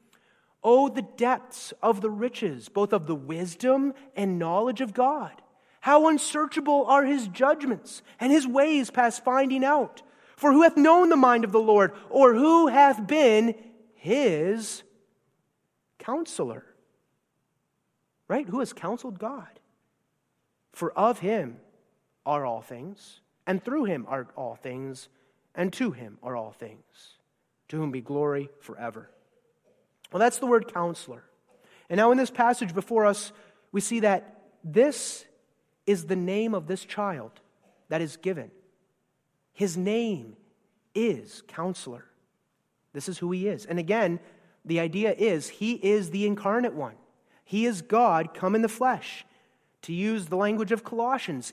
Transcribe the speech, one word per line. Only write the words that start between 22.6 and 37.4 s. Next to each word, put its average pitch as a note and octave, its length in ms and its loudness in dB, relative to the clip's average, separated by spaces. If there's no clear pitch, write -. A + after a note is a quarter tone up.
things, C#3+ 600 -20
and F#3 180 -4
through C#4 200 -4
him D3+ 240 -6
are C3 280 -8
all A#2+ 200 -12
things, C3 540 -14
and F3+ 200 -6
to A#3 180 -6
him A#2 320 -16
are B2 120 -10
all A2 180 -10
things, - 640 -20
to D#3 100 -12
whom D3+ 140 -6
be B2+ 100 -8
glory C#3+ 480 -4
forever." A2+ 500 -14
Well, F3+ 80 -4
that's A#3+ 200 2
the C4+ 80 -4
word A#3 260 0
counselor. E3+ 500 -8
And F3+ 120 -2
now A#3 120 6
in C4 60 4
this B3+ 140 -2
passage A#3+ 420 0
before G#3+ 320 0
us, G3+ 260 -2
we G3+ 80 -4
see A3+ 200 -4
that G3+ 500 -2
this G#3+ 640 0
is F3 220 -2
the F#3+ 80 -2
name G3+ 400 -4
of D#3+ 100 -6
this F#3 180 -8
child E3 580 -10